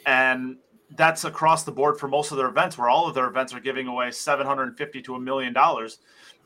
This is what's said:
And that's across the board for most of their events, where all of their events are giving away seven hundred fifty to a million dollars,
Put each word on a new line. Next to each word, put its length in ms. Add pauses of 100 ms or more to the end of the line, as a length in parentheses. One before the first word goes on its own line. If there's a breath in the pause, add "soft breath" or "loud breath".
And 520 (400)
that's 260
across 400
the 80
board 280
for 80
most 240
of 60
their 100
events, 300
where 120
all 180
of 80
their 120
events 260
are 60
giving 280
away 240
seven 340
hundred 320
fifty 260
to 120
a 40
million 340
dollars, 460 (460 soft breath)